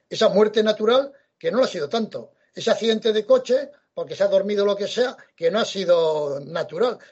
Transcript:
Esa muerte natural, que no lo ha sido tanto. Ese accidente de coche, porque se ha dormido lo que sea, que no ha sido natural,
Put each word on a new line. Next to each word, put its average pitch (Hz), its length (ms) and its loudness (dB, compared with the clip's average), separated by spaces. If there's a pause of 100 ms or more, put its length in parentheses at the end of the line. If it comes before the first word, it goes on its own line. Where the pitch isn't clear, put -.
Esa 208 200 2
muerte 214 340 4
natural, 220 500 2 (240)
que 165 140 -4
no 202 80 -2
lo 262 60 4
ha - 40 -4
sido 160 200 -6
tanto. 220 440 -6 (220)
Ese 185 160 -4
accidente 220 420 0
de 214 140 -2
coche, 262 440 2 (220)
porque 160 220 -10
se 185 80 -2
ha 196 60 2
dormido 202 360 2
lo 202 120 2
que 202 120 -6
sea, 247 280 -2 (200)
que 165 140 0
no 196 80 -2
ha 233 60 0
sido 160 760 0
natural, 165 560 -4 (160)